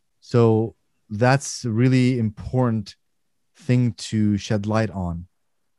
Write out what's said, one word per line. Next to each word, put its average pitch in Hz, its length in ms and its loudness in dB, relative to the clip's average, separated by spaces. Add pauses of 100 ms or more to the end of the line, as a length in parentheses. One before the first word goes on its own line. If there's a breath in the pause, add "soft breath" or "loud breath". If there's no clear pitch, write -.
(200)
So 113 560 2 (340)
that's 123 560 0
a 120 40 -4
really 127 480 2
important 113 760 -4 (600)
thing 123 380 0
to 104 440 -2
shed 104 280 -4
light 107 240 -2
on 87 380 -8 (520)